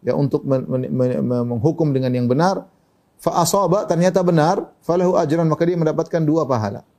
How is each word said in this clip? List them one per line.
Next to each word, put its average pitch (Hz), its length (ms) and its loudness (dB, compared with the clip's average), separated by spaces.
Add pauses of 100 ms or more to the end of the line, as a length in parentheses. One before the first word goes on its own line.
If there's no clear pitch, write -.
ya, 127 160 -2
untuk 143 320 0
men-, 135 160 0
men-, 127 240 -4
men-, 127 320 -2
men-, 123 240 -2
menghukum 147 480 0
dengan 131 160 0
yang 123 160 0
benar, 170 400 0 (560)
fa 170 240 0
asaba, 196 400 0
ternyata 180 400 2
benar, 170 560 2
falahu 180 400 0
ajran, 165 240 0
maka 160 240 0
dia 180 80 0
mendapatkan 160 480 -2
dua 151 240 0
pahala. 110 400 -2 (100)